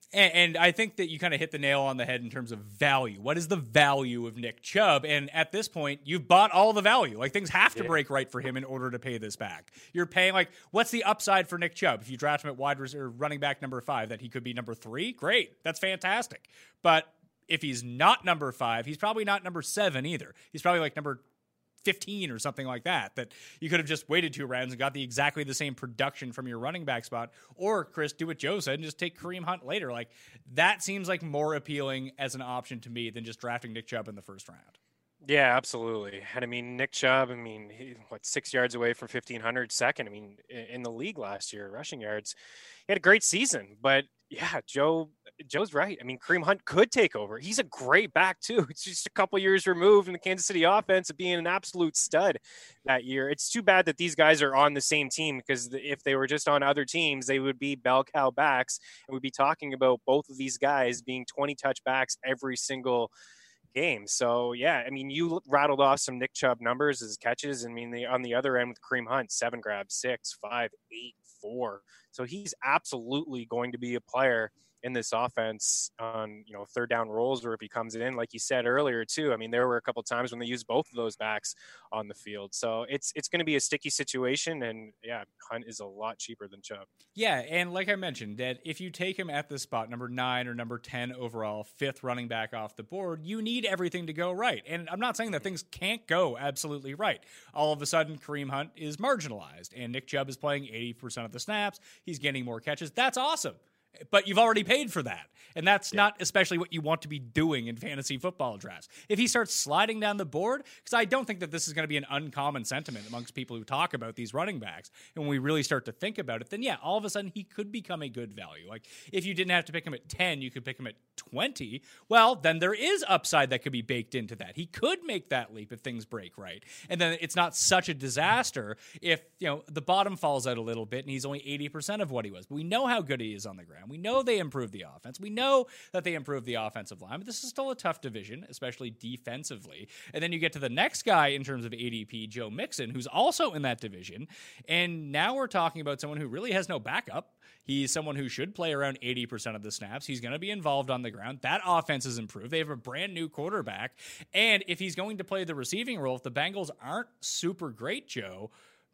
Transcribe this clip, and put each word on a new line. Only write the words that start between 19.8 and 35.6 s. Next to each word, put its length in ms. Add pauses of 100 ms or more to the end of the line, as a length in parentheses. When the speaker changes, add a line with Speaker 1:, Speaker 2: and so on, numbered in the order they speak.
Speaker 1:
either. 260 (180)
He's 120
probably, 160
like, 160
number 260 (640)
fifteen 440
or 80
something 300
like 160
that, 320
that 180 (280)
you 80
could 100
have 80
just 220
waited 240
two 120
rounds 280
and 60
got 140
the 80
exactly 440
the 80
same 200
production 600
from 120
your 140
running 240
back 220
spot. 260 (240)
Or, 300
Chris, 260
do 160
what 100
Joe 220
said 160
and 80
just 160
take 180
Kareem 280
Hunt 200
later. 240
Like, 200 (460)
that 280
seems 240
like 160
more 320
appealing 600
as 180
an 60
option 400
to 80
me 220
than 120
just 160
drafting 320
Nick 160
Chubb 220
in 60
the 60
first 280
round. 280 (480)
Speaker 2:
Yeah, 300
absolutely. 640 (140)